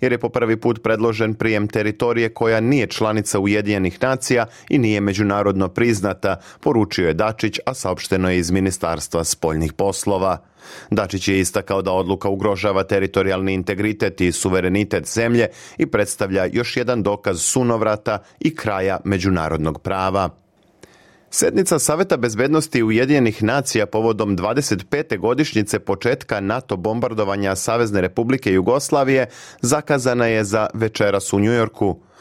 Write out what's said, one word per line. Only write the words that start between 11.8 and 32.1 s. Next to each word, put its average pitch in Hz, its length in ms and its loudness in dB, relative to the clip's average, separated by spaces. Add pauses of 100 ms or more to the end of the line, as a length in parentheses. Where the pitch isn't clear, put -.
da 95 100 -2
odluka 92 380 -2
ugrožava 98 540 0
teritorijalni 95 720 0
integritet 101 680 -2
i 90 100 2
suverenitet 92 760 0
zemlje 117 400 2 (300)
i - 80 0
predstavlja 95 600 0
još 117 320 -2
jedan 120 260 0
dokaz 101 380 -2
sunovrata 107 800 0 (200)
i 156 160 0
kraja 95 480 -2
međunarodnog 80 800 0
prava. 95 480 -2 (1000)
Sednica 175 500 0
Saveta 160 380 0
bezbednosti 123 640 0
Ujedinjenih 120 600 2
nacija 113 420 0
povodom 107 500 0
dvadeset 104 540 -2
pete 143 280 -4
godišnjice 117 640 0
početka 120 600 -2
nato 101 380 -4
bombardovanja 104 760 -2
Savezne 113 460 0
Republike 113 520 0
Jugoslavije 131 720 2 (360)
zakazana 127 680 2
je 113 160 2
za 107 300 0
večeras 104 600 0
u 101 60 4
Njujorku. 107 600 0 (220)